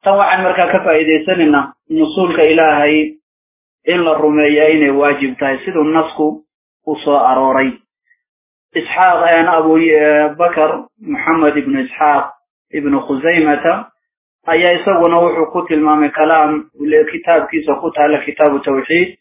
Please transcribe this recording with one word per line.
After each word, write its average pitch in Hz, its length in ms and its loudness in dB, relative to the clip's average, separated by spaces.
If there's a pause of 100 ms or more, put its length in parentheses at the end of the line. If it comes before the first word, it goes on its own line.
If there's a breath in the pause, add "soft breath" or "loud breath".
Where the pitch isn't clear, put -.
Tan 196 140 2
waxaan 185 260 0
markaa 180 240 0
ka - 160 0
faa'iidaysanaynaa 156 800 2 (240)
nusuulka 160 540 0
Ilaahay 156 520 2 (920)
in 175 160 0
la 160 100 0
rumeeyaa 151 560 2
inay 151 220 2
waajib 139 460 -2
tahay, 135 220 -4
siduu 170 240 -4
nasku 156 600 -2 (440)
u 151 80 -4
soo 143 220 -2
arooray. 131 540 0 (1040)
Isxaaq, 175 440 0 (120)
een, 165 160 2
Abu, 160 300 2
eh, 151 580 2
Bakar, 170 360 0 (280)
Muhammad 156 580 -2
ibnu 135 240 -2
Isxaaq 143 440 0 (480)
ibnu 143 260 -2
Khuzaymata 151 760 0 (760)
ayaa 175 260 2
isaguna 170 460 2
wuxuu 165 320 0
ku 180 160 -4
tilmaamay 151 420 0
kalaam 156 420 2 (280)
le-, 151 260 2
kitaabkiisa 156 760 -2
ku 165 120 -6
taala 147 280 0
Kitaabu 147 400 0
Tawxiid 151 500 -2 (120)